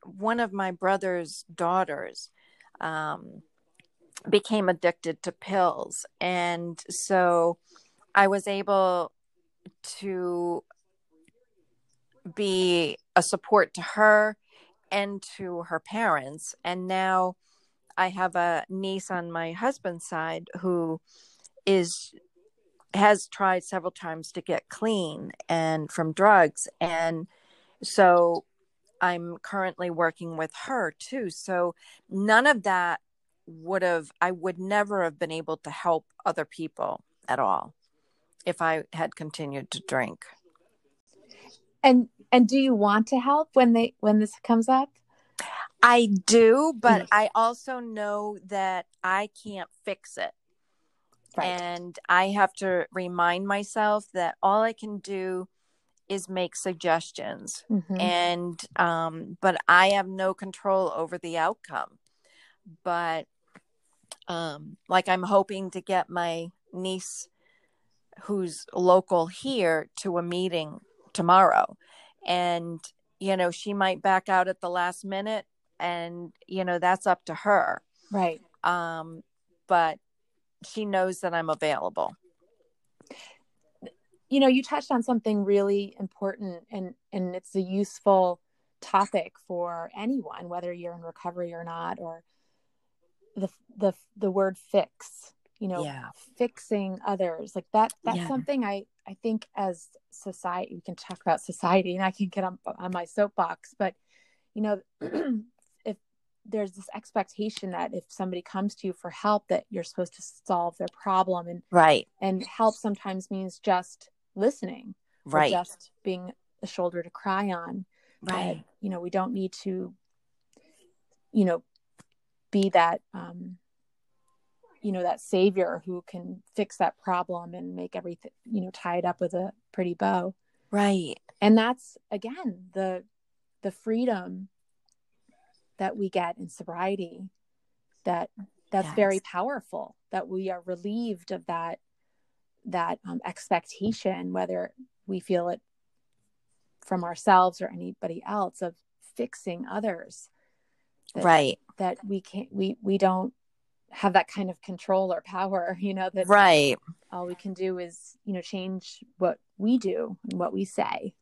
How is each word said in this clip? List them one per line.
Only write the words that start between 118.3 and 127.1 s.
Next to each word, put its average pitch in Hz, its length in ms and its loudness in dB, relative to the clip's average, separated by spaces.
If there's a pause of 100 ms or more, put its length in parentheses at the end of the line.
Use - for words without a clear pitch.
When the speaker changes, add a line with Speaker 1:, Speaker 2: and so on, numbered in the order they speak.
Speaker 1:
Right. 175 300 -4 (160)
Speaker 2:
you 202 100 -8
know, 180 120 -6
we 175 80 -10
don't 180 240 -2
need 190 180 -4 (120)
to, 185 300 -6 (1400)
you 208 120 6
know, 170 180 0 (880)
be 196 200 2
that, 170 320 4 (120)
um, 180 440 -14 (1200)
you 208 120 -4
know, 180 100 -4
that - 180 -2
savior 185 640 2
who 180 220 -8
can 185 340 -14 (140)
fix - 220 -4
that - 220 -2
problem 175 540 -4